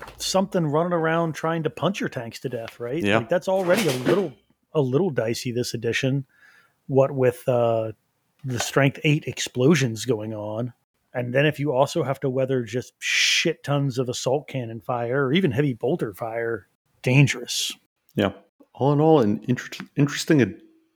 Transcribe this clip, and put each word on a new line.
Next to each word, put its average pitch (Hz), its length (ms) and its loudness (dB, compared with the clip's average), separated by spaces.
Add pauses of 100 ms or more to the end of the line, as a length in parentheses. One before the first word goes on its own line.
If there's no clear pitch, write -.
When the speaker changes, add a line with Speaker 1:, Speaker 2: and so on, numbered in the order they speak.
Speaker 1:
<laughs> - 100 -20
something 190 480 0
running 160 280 0
around 165 400 0
trying 165 300 -4
to 147 60 -2
punch 180 300 -2
your 233 100 -4
tanks 117 300 -10
to 139 100 -8
death, 113 300 -10
right? 127 240 -6
Speaker 2:
Yeah. 196 160 4
Speaker 1:
Like, 113 100 -2
that's 175 180 0
already 190 400 2
a 147 120 2
little, 165 340 0 (400)
a 160 80 2
little 143 300 2
dicey 120 400 -2
this 120 240 -4
edition. 131 500 0 (640)
What 135 240 4
with, 127 360 0
uh, 117 440 2 (520)
the 123 160 -4
strength - 440 2
eight 151 240 0
explosions 127 800 0
going 110 280 -2
on. 107 400 -6 (400)
And 123 200 -4
then 139 120 2
if 151 140 -2
you 147 140 -2
also 139 300 2
have 131 180 -4
to 143 80 0
weather 131 340 0
just 117 360 -8
shit - 640 0
tons 139 340 0
of 127 120 0
assault 135 380 -2
cannon 113 340 -8
fire 123 460 -2
or 127 60 0
even 180 180 2
heavy 139 220 0
bolter 120 400 -4
fire, 117 540 -6 (360)
dangerous. 127 680 2 (440)
Speaker 2:
Yeah. 98 180 2 (400)
All 135 180 2
in 143 80 2
all, 156 220 6
an 107 260 0
inter-, - 380 -4 (100)
interesting 147 460 2
ad-, 98 200 0 (340)